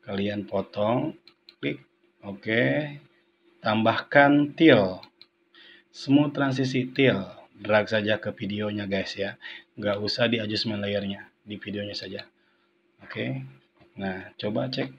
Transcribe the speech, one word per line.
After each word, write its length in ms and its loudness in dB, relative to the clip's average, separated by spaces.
Kalian 400 -4
potong, 640 -2
klik, 240 -6
oke. 400 -2
Tambahkan 960 4
till, 480 6
smooth 400 2
transisi 560 0
till. 320 4
Drag 400 2
saja 240 0
ke 160 -6
videonya, 560 -6
guys, 320 -4
ya. 160 -4
Nggak 240 -2
usah 320 0
di 80 0
adjustment 400 -4
layernya, 480 -4
di 160 -12
videonya 400 -8
saja. 240 -12
Oke. 400 -6
Nah, 400 -8
coba 320 -4
cek. 160 -4